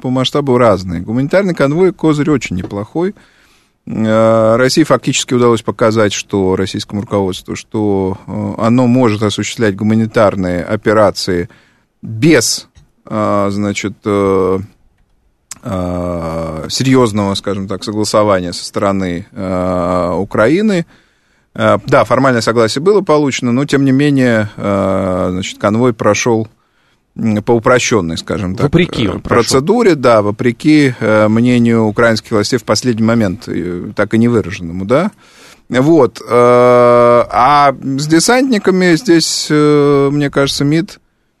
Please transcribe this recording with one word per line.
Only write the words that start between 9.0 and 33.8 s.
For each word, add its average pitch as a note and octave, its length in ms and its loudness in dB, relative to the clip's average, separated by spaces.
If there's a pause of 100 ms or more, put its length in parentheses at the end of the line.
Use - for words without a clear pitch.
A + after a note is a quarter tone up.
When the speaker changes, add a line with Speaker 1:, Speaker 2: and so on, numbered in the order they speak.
Speaker 1:
осуществлять G#2 520 -2
гуманитарные G2+ 880 0
операции G2+ 840 -2 (520)
без, A#2 640 0 (380)
э, G#2 460 -2
значит, G2+ 420 -4 (120)
э, F#2+ 540 0 (1040)
э, F2 1080 -6
серьезного, A2 640 0
скажем G2 320 -6
так, G2 160 -10
согласования G#2 680 0
со - 120 -12
стороны, G2 640 -4
э, F2+ 880 -2
Украины. E3 680 0 (680)
Э, A2 220 2 (100)
да, C3 160 2
формальное B2 380 2
согласие A2+ 420 0
было G3+ 180 4
получено, D3 500 -2
но, C3 140 0
тем C#3 200 0
не C3+ 60 2
менее, C3 640 2
э, F#2+ 720 -2
значит, - 280 -8
конвой A2+ 340 2
прошел, A2 540 0 (680)
м, A2 240 -2
по A#2+ 120 -2
упрощенной, A2+ 640 0
скажем F#2 380 -6
так, A2+ 100 -2
Speaker 2:
Вопреки D#3 420 0
Speaker 1:
э, - 40 -4
Speaker 2:
он G2 100 -8
прошел. - 220 0
Speaker 1:
процедуре, F3+ 520 2
да, A#2+ 260 4
вопреки, B2 800 0
э, G#2+ 280 2
мнению A#2 580 2
украинских A2+ 460 0
властей A2 280 0
в - 40 -10
последний B2 400 0
момент, A2 440 0
э, F#2 480 -8